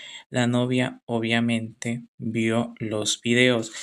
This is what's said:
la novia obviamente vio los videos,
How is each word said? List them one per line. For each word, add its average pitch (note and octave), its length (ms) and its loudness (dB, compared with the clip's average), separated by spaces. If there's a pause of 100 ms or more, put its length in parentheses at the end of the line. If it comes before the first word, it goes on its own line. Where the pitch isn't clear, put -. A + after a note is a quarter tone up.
(300)
la B2 160 0
novia B2 580 0
obviamente A#2 1000 -2 (120)
vio A#2 600 0
los G#2+ 420 -4
videos, A#2+ 520 4 (100)